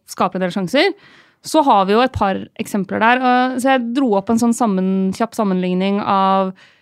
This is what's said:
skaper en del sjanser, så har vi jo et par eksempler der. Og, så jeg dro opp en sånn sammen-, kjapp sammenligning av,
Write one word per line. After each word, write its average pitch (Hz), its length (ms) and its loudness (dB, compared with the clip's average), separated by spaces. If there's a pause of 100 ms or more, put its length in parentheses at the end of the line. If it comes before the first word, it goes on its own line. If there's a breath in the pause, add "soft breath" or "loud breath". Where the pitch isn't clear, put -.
skaper 190 320 -4
en 185 80 -2
del 175 80 -6
sjanser, 254 400 0 (500 soft breath)
så - 180 0
har 208 220 4
vi 196 80 0
jo 226 80 4
et 254 100 0
par 196 220 -2 (260)
eksempler 202 400 -4
der. 240 220 2
Og, 254 400 0
så 262 140 2
jeg 233 180 -2
dro 269 220 0
opp 196 180 -2
en 226 80 2
sånn 233 160 2
sammen-, 190 560 0
kjapp 226 240 -4
sammenligning 190 640 0
av, 190 480 0 (320 soft breath)